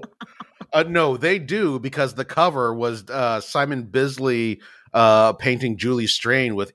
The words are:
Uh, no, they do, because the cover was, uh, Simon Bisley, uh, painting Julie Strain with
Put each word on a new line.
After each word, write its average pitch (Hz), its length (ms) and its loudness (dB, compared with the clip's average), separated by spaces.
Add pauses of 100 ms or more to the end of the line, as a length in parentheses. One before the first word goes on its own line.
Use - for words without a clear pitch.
(720)
Uh, 156 100 4
no, 165 340 0
they 170 220 0
do, 156 400 -2
because 131 360 -4
the 131 100 -6
cover 139 500 0
was, 117 340 -4
uh, 120 320 -2
Simon 143 440 -2
Bisley, 127 760 -2 (320)
uh, 110 420 6
painting 123 420 -2
Julie 117 320 -2
Strain 120 480 0
with 98 180 -6